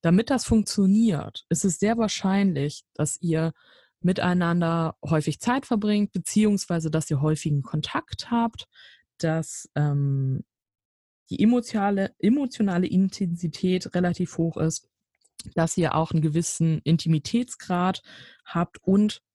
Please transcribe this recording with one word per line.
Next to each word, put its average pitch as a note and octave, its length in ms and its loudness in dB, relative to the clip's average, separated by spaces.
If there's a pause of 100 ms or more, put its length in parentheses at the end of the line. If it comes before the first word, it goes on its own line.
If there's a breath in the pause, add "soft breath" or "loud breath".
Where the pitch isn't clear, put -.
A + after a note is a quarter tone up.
Damit F3+ 300 4
das B3+ 140 0
funktioniert, G3+ 1040 2
ist - 160 -2
es F#3 140 0
sehr A3+ 200 0
wahrscheinlich, F#3+ 840 0 (100)
dass - 260 -4
ihr D#3+ 320 0 (480 soft breath)
miteinander F3 1000 0
häufig D3+ 380 0
Zeit C4 240 0
verbringt, G#3 480 0
beziehungsweise F#3 800 0
dass D#3+ 200 -2
ihr C#3 120 0
häufigen D3+ 400 0
Kontakt - 680 -6
habt, A#3 380 -2 (500 loud breath)
dass, D#3+ 560 -4
ähm, C#3 680 0 (880)
die - 120 -2
emotionale, G#3 760 2
emotionale G#3 680 0
Intensität F3+ 1080 -2
relativ F3+ 420 -2
hoch E3 220 -2
ist, - 320 -4 (640)
dass E3 240 0
ihr E3 160 0
auch D#3+ 160 0
einen D#3+ 100 2
gewissen D#3+ 640 0
Intimitätsgrad F3 1160 0 (420 loud breath)
habt - 380 -4
und G#3 400 2 (120)